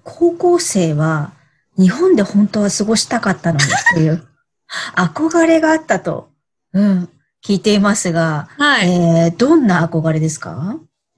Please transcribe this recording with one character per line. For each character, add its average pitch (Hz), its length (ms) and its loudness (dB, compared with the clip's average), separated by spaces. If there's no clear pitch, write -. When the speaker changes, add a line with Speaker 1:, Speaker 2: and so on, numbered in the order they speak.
Speaker 1:
高 339 300 -2
校 349 260 0
生 170 340 -2
は 156 400 -2
日 190 100 6
本 339 260 2
で 220 60 2
本 202 260 2
当 214 140 -2
は 202 80 0
過 - 140 -4
ご 220 120 0
し - 120 -2
た 240 120 -4
か 208 120 -2
っ 180 100 -4
た 170 120 -2
の 156 40 0
に 139 80 2
っ - 20 -6
て 160 60 0
い 156 80 2
う 165 180 -4
<laughs> - 340 -14
憧 320 520 0
れ 330 120 4
が 311 120 2
あ 320 40 2
っ 311 80 -6
た - 160 -2
と、 - 300 -8
う 185 60 2
ん、 190 300 0
聞 202 120 -2
い 185 40 -2
て 208 140 0
い 208 60 2
ま 202 160 2
す 185 160 -4
が、 160 400 -2
Speaker 2:
は 285 320 0
い。 180 80 2
Speaker 1:
え 170 420 2
ー、 - 20 -10
ど 285 200 2
ん 294 100 2
な 165 220 2
憧 160 240 -2
れ 156 80 -2
で 156 100 -2
す 151 100 -10
か？ 156 400 -10